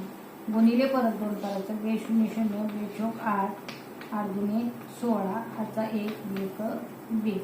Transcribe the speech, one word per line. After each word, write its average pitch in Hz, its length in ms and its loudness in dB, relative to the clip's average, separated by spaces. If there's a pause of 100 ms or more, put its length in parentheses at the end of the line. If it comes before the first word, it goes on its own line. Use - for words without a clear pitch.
(520)
गुणिले 233 340 8
परत 233 320 4
दोन 208 160 0
करायचं. 196 420 -2
बे 220 220 0
शून्य 226 360 4
शून्य, 214 280 0 (100)
बे 208 140 -4 (120)
चोक 226 220 -2
आठ, 214 300 2 (640)
आठ 208 140 -2
दुने 208 420 0 (320)
सोळा, 202 420 0 (140)
हातचा 220 280 -2
एक, 220 400 -2
बे 196 220 -2 (120)
क 208 40 -4 (480)
बे, 214 220 2 (120)